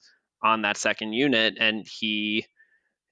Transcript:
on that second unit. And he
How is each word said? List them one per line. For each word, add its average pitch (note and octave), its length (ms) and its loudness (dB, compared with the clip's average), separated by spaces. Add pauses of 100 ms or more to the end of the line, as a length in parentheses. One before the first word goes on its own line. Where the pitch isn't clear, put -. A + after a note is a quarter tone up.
(420)
on A2 200 2
that G#2 140 0
second G#2+ 360 -2
unit. A2+ 460 2
And A2 280 0
he G#2+ 600 -4 (640)